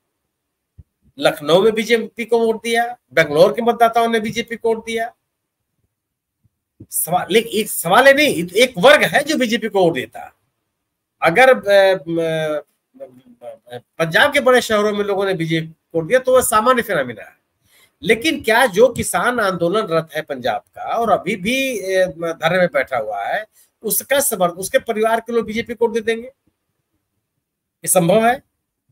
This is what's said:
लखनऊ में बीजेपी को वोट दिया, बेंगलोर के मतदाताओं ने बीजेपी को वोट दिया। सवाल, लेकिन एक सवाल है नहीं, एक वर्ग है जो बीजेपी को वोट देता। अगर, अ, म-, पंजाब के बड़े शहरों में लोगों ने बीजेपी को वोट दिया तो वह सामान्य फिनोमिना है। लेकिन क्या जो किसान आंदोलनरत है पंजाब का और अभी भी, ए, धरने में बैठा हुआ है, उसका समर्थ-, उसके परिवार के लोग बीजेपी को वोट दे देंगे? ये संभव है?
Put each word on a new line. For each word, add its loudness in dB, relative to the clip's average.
लखनऊ 2
में 2
बीजेपी -4
को 0
वोट -2
दिया, -4
बेंगलोर 4
के -6
मतदाताओं 2
ने 0
बीजेपी -8
को -4
वोट -4
दिया। -6
सवाल, -2
लेकिन 0
एक -4
सवाल 0
है 8
नहीं, 0
एक 0
वर्ग 6
है 0
जो -2
बीजेपी -2
को 2
वोट 2
देता। -10
अगर, 4
अ, 4
म-, -4
पंजाब 0
के 2
बड़े 4
शहरों 0
में -2
लोगों -2
ने 0
बीजेपी -4
को -8
वोट -4
दिया 4
तो 2
वह 6
सामान्य 2
फिनोमिना -4
है। -20
लेकिन 0
क्या 2
जो 4
किसान -2
आंदोलनरत -2
है -6
पंजाब -6
का -16
और -4
अभी 0
भी, -4
ए, 0
धरने -2
में 2
बैठा -2
हुआ -6
है, -6
उसका -2
समर्थ-, 0
उसके -2
परिवार -2
के -10
लोग -2
बीजेपी -8
को -8
वोट -4
दे -4
देंगे? -6
ये -10
संभव 4
है? 0